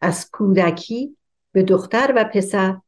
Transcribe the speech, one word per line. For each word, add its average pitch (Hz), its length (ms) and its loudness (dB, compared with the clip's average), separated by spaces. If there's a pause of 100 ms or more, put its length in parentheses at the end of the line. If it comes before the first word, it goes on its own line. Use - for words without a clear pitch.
از 175 300 -4
کودکی 196 840 0 (360)
به 190 100 4
دختر 220 540 2
و 220 80 4
پسر 190 520 -2 (120)